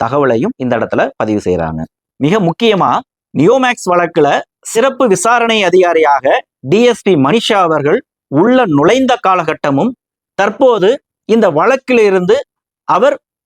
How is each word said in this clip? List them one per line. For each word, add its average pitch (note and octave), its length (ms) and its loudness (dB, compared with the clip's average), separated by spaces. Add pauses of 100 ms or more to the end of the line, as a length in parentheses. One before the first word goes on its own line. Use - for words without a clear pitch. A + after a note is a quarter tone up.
தகவலையும் C3+ 520 -2 (100)
இந்த B2 140 -4
இடத்துல A2 260 -2 (180)
பதிவு G#2+ 240 -2
செய்றாங்க. E2 340 -4 (400)
மிக E3+ 280 0
முக்கியமா E3+ 440 0 (500)
நியோமேக்ஸ் A#3+ 500 0
வழக்குல E3+ 360 0 (440)
சிறப்பு C4 420 0
விசாரணை A3+ 440 0 (120)
அதிகாரியாக D#3+ 680 2 (360)
டி G#3+ 100 4 (100)
எஸ் - 160 -10
பி F#3 80 2 (120)
மனிஷா G#3+ 400 0
அவர்கள் D#3 320 0 (400)
உள்ள B3 180 2 (180)
நுழைந்த A#3+ 380 2 (140)
காலகட்டமும் D#3+ 680 -2 (480)
தற்போது G#3+ 480 2 (440)
இந்த G#3+ 140 2 (120)
வழக்கிலிருந்து G#3+ 800 2 (580)
அவர் C4+ 200 0 (300)